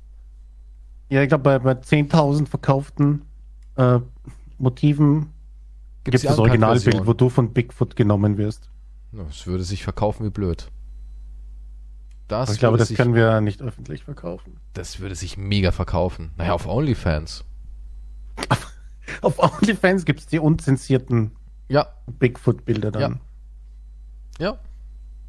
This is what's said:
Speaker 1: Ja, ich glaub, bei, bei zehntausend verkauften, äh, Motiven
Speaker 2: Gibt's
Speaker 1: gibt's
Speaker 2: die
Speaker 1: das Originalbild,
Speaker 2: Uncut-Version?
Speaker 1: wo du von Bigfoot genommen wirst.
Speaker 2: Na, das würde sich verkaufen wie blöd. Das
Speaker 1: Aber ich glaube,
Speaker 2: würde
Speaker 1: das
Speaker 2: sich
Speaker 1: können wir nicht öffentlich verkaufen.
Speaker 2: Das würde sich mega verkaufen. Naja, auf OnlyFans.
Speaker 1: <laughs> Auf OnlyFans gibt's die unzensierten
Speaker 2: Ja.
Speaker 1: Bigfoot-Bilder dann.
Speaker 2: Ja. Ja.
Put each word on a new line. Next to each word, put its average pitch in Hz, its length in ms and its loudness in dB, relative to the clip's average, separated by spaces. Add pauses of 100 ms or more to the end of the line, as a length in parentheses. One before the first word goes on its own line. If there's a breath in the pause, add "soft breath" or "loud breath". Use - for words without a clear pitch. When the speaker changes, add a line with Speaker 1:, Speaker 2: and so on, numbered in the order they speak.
(1080)
Speaker 1:
Ja, 135 140 4
ich 139 40 2
glaub, 139 160 2
bei, 135 160 6
bei 131 160 2
zehntausend 147 720 2
verkauften, 143 760 0 (520)
äh, 123 240 4 (600)
Motiven 147 720 2 (720)
Speaker 2:
Gibt's - 0 -
Speaker 1:
gibt's 123 180 2
Speaker 2:
die 147 60 0
Speaker 1:
das 113 120 4
Originalbild, 113 460 6
Speaker 2:
Uncut-Version? 107 220 4
Speaker 1:
wo 117 60 4
du 127 160 4
von 120 220 2
Bigfoot - 460 -2
genommen 104 400 4
wirst. 104 320 -6 (420)
Speaker 2:
Na, 107 120 -14
das 76 220 -14
würde 90 200 -4
sich 92 180 -8
verkaufen 104 420 -4
wie 107 40 -2
blöd. 95 400 -4 (1600)
Das 120 180 -2
Speaker 1:
Aber 107 60 -2
ich 104 60 -4
glaube, 113 160 4
Speaker 2:
würde 113 80 4
Speaker 1:
das 110 60 2
Speaker 2:
sich 110 80 -2
Speaker 1:
können 120 180 2
wir 113 260 4
nicht 104 200 -2
öffentlich 101 440 -12
verkaufen. - 500 -12 (180)
Speaker 2:
Das - 280 -12
würde 95 140 -8
sich 85 220 -10
mega 98 340 2
verkaufen. 85 680 -2
Naja, 85 160 -2
auf 85 140 -4
OnlyFans. 95 760 -2 (960)
Speaker 1:
<laughs> - 60 -8 (800 loud breath)
Auf 196 160 0
OnlyFans 190 680 2
gibt's - 220 -2
die 156 120 -2
unzensierten 131 920 0 (360)
Speaker 2:
Ja. 143 200 0 (200)
Speaker 1:
Bigfoot-Bilder 117 840 0
dann. 120 280 -2 (1200)
Speaker 2:
Ja. 156 140 -2
Ja. - 40 -12 (720)